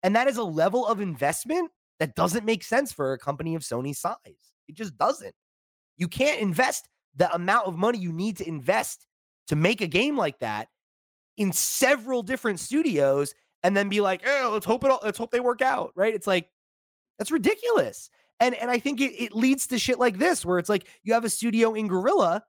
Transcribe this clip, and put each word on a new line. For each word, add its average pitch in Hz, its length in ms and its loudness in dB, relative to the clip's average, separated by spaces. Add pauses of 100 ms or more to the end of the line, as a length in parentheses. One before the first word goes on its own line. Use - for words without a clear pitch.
And 190 140 2
that 254 120 4
is 240 80 0
a 233 80 -2
level 185 420 0
of 208 140 0
investment 202 680 -2 (280)
that 147 160 -4
doesn't 185 300 0
make 220 180 0
sense 254 300 -2
for 135 200 -2
a 131 60 -4
company 147 360 -4
of 160 80 -6
Sony's 131 360 -6
size. 208 180 -6 (520)
It 147 80 -20
just 185 200 -10
doesn't. 196 380 -2 (640)
You 170 120 -2
can't 277 320 0
invest 196 480 0 (280)
the 170 180 2
amount 190 320 2
of 180 100 -6
money 214 220 2
you 180 140 -4
need 185 240 -4
to 170 120 -8
invest 165 580 -2 (420)
to 151 80 0
make 185 240 0
a 196 60 -4
game 240 300 0
like 170 220 -2
that 107 300 -6 (680)
in 196 160 0
several 254 680 0
different 196 380 -4
studios 143 760 0 (300)
and 196 120 4
then 202 120 2
be 202 120 0
like, 190 240 0
"Oh, 262 280 0
let's 214 140 -4
hope 240 180 0
it 269 60 4
all, 262 120 2
let's 214 160 -4
hope 226 140 -6
they 240 80 2
work 247 220 0
out," 262 340 0
right? 214 180 2
It's 196 140 -6
like, 180 220 0 (680)
that's 208 140 -4
ridiculous. 349 800 0 (300)
And, 247 140 4
and 233 160 -4
I 247 80 2
think 269 220 -2
it, 269 200 0
it - 140 -6
leads 262 340 2
to 247 100 -2
shit 254 200 0
like 240 200 2
this, 330 260 2
where 180 160 2
it's 170 80 -6
like, 208 180 0 (160)
you 214 120 0
have 233 100 2
a 226 60 -2
studio 226 440 2
in 214 140 -2
Guerrilla 190 600 2